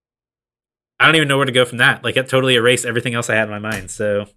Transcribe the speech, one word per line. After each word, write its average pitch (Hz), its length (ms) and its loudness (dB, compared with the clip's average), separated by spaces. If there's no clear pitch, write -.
I 127 80 4
don't 156 100 6
even 151 100 2
know 139 80 0
where 139 100 2
to 127 60 -4
go 123 140 4
from 120 140 -10
that. 123 260 2
Like, 117 100 -4
it 131 140 -2
totally 131 260 2
erased 120 300 2
everything 120 300 -4
else 120 140 -4
I 113 60 0
had 110 80 2
in 107 60 -4
my 104 100 -10
mind. 104 320 -10
So 104 460 -4